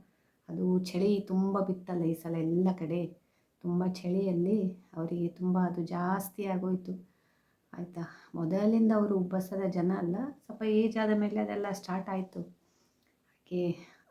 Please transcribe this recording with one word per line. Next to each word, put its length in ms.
ಅದು 300
ಚಳಿ 400
ತುಂಬ 400
ಬಿತ್ತಲ್ಲ 440
ಈ 100
ಸಲ 220
ಎಲ್ಲ 320
ಕಡೆ, 380
ತುಂಬ 240
ಚಳಿಯಲ್ಲಿ 840
ಅವರಿಗೆ 560
ತುಂಬ 320
ಅದು 240
ಜಾಸ್ತಿ 600
ಆಗೋಯ್ತು, 600
ಆಯ್ತಾ? 240
ಮೊದಲಿಂದ 560
ಅವರು 260
ಉಬ್ಬಸದ 520
ಜನ 280
ಅಲ್ಲ, 180
ಸ್ವಲ್ಪ 180
ಏಜ್ 340
ಆದ 180
ಮೇಲೆ 240
ಅದೆಲ್ಲ 320
ಸ್ಟಾರ್ಟ್ 380
ಆಯ್ತು. 320
ಹಾಗೆ 1300